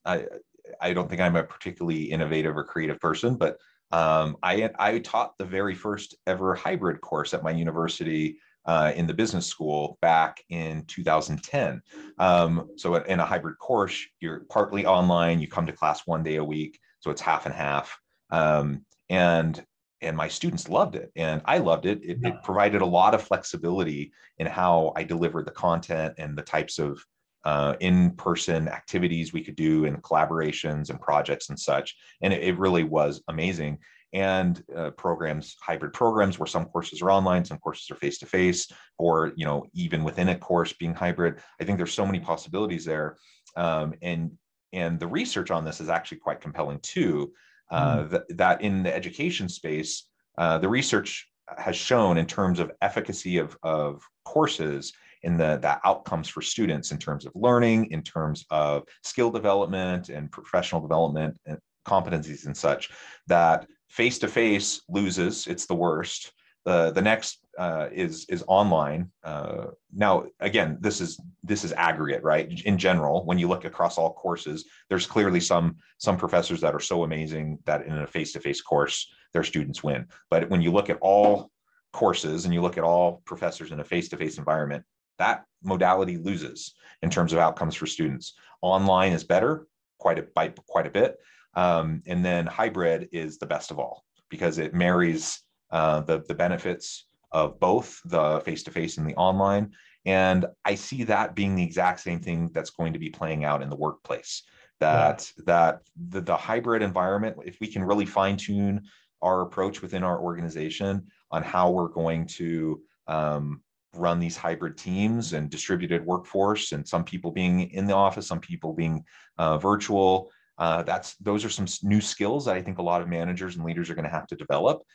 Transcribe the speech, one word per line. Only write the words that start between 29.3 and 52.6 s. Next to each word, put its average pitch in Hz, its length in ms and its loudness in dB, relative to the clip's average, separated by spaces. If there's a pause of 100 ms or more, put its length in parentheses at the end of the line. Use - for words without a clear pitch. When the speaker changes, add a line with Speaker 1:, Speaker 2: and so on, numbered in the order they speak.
Speaker 1:
we 80 100 -4
could 76 120 -14
do 78 300 2
and 71 180 -4
collaborations 76 880 0
and 67 100 -10
projects 71 480 0
and 71 100 -10
such. - 360 -2 (260)
And 95 100 2
it, - 120 0
it 90 160 0
really 90 240 4
was 76 440 0
amazing. 80 520 -4 (340)
And, 92 480 2 (140)
uh, 80 160 -6
programs, 78 680 -4
hybrid 76 320 -6
programs 107 440 4
where 78 80 -4
some 85 200 -2
courses 82 360 -6
are 90 80 4
online, 95 360 4
some 76 120 -10
courses - 320 -8
are - 60 -12
face-to-face, 87 720 0 (300)
or, 80 400 2
you 82 80 -4
know, 73 280 -2
even 85 300 -2
within 90 260 0
a 90 80 0
course 85 360 0
being 85 200 -4
hybrid, 87 460 0 (200)
I 90 40 -8
think 95 140 0
there's 87 160 -2
so 104 120 -2
many 95 140 -2
possibilities 85 640 -4
there. 76 320 -4 (380)
Um, 80 460 0
and, 82 300 -4 (420)
and 85 260 -2
the 85 80 -4
research 113 420 -4
on 82 160 0
this 78 160 -8
is 78 80 -6
actually 82 300 -4
quite 76 220 -4
compelling 73 400 -6
too, 76 520 -2 (380)
uh, 76 280 2
Speaker 2:
Mm. 76 120 -4
Speaker 1:
th-, 87 260 -4
that 90 240 4
in 98 220 0
the 82 100 0
education 95 560 -4
space, - 600 -6 (280)
uh, 82 200 2
the 90 120 0
research - 580 0 (300)
has 90 200 -4
shown 104 400 4
in 82 80 2
terms 90 340 0
of 80 120 -2 (100)